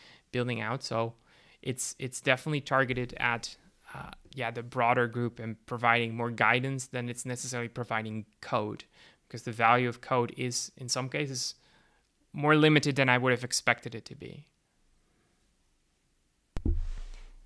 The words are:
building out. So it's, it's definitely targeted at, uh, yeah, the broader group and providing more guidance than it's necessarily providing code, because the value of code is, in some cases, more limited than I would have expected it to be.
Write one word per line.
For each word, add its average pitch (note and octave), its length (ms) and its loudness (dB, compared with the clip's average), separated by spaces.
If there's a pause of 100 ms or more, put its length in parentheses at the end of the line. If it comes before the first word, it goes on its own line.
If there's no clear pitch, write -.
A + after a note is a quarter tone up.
(320)
building B2 300 -2
out. A#2 220 -4
So A#2 320 -2 (460)
it's, - 360 -6
it's C3 240 -8
definitely C#3 400 0
targeted B2+ 560 0
at, A#2 400 -2 (380)
uh, - 160 -14 (220)
yeah, A#2 180 -4
the A#2 100 -8
broader B2 460 2
group A#2+ 320 -4
and A2+ 260 -10
providing A#2 480 2
more A#2 160 -4
guidance B2+ 580 2
than A#2+ 220 -6
it's A#2+ 160 -10
necessarily B2 440 -6
providing A2 560 -6 (160)
code, G#2+ 420 -4 (440)
because A#2 140 -14
the B2 100 -10
value A#2 380 4
of A#2 120 -8
code A#2+ 360 0
is, B2 400 -4
in B2 120 -12
some B2+ 200 -2
cases, C3+ 460 -4 (760)
more D3 240 4
limited D3+ 400 6
than C3+ 140 4
I B2 80 6
would B2+ 140 2
have A#2+ 120 0
expected B2 520 -2
it A2 100 -14
to - 100 -18
be. - 300 -16 (3000)